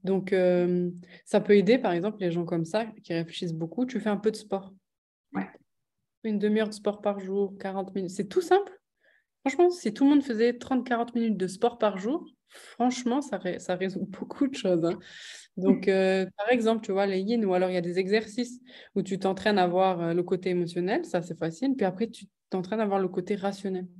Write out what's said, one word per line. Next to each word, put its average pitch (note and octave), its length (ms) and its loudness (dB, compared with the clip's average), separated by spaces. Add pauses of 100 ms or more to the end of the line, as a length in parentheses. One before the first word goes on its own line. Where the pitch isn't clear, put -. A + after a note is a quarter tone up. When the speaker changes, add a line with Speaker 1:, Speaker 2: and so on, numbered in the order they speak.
Speaker 1:
Donc, F#3+ 300 0
euh, F3+ 560 2 (360)
ça G#3 140 2
peut G#3 160 6
aider, G3+ 220 6
par A#3 160 0
exemple, F#3+ 260 -2
les F3 120 0
gens F3 140 0
comme E3 200 -2
ça A3 200 -2 (180)
qui F3 100 -6
réfléchissent E3+ 400 -4
beaucoup. E3 320 -4
Tu B3 140 -6
fais G#3+ 100 -2
un G#3 80 0
peu G#3+ 140 0
de G#3+ 40 -10
sport. F#3+ 380 -8 (600)
Speaker 2:
Ouais. F#3+ 140 -6 (760)
Speaker 1:
Une G#3+ 160 -2
demi-heure G#3+ 300 2
de G#3+ 40 -10
sport G#3 280 -4
par G3+ 180 -2
jour, G3 400 -2
quarante F#3+ 340 -6
minutes. F#3+ 180 -4
C'est G3+ 160 -6
tout - 140 0
simple. F#4 380 2 (680)
Franchement, F4 240 4
si A#3 240 -2
tout A#3+ 120 0
le C#4 60 8
monde C#4+ 120 6
faisait A#3+ 340 2
trente, B3 300 -4
quarante A#3+ 260 -2
minutes A3+ 240 2
de F3+ 100 -2
sport A#3+ 300 0
par G3+ 200 0
jour, B3 280 -4 (220)
franchement, B3 760 -2
ça A3+ 160 -6
ré-, F3+ 220 -4
ça F#3 160 -4
résout F#3 300 -4
<laughs> - 40 -14
beaucoup - 380 -2
de C4 80 -4
choses, F3+ 280 2
hein. F3 140 0 (580)
Donc, F#3 320 4
euh, F#3+ 380 2 (120)
par G#3 120 -2
exemple, A3+ 340 2
tu G3+ 80 -6
vois, G3 140 2
les F#3+ 140 0
yin, A3 260 0
ou F#3 80 2
alors F#3 160 2
il F3+ 40 -2
y F3+ 40 0
a F3+ 40 0
des F3 180 -2
exercices A3 600 -2 (360)
où G3 80 0
tu F#3+ 160 -4
t'entraînes F#3+ 400 2
à F3+ 80 6
voir, F3+ 340 2
euh, E3+ 140 0
le F3 80 0
côté F#3 260 -2
émotionnel, F3+ 560 -2
ça, F3+ 160 -2
c'est E3+ 160 -10
facile. B3 380 -2
Puis G#3+ 100 0
après, F#3 240 -2
tu - 160 -18 (240)
t'entraînes F#3+ 300 -2
à G#3+ 80 2
voir G3 120 2
le F#3 80 0
côté F3+ 280 -2
rationnel. F#3+ 500 -4 (140)